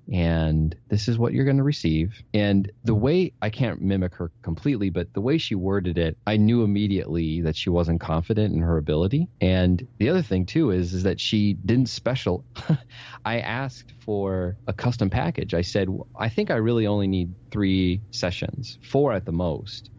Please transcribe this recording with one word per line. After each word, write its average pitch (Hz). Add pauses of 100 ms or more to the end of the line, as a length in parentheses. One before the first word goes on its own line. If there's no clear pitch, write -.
(120)
and 80 (120)
this 104
is 117
what 117
you're 135
gonna 139
receive." 87 (120)
And 101 (140)
the 113
way, 151 (100)
I 107
can't 113
mimic 95
her 85 (100)
completely, 101
but 90
the 98
way 135
she 156
worded 92
it, 80
I 107
knew 113
immediately 90
that 80
she -
wasn't 85
confident 101
in 82
her 85
ability. 87 (100)
And 90 (120)
the 110
other 180
thing 92
too 160
is, 90
is 90
that 95
she 104
didn't 110
special, 110 (420)
<laughs> -
I 113
asked 127
for 95 (100)
a -
custom 117
package. 143
I 85
said, 95 (280)
"I 113
think 208
I 156
really 113
only 101
need 90 (200)
three 95
sessions, -
four 139
at 92
the 82
most, 85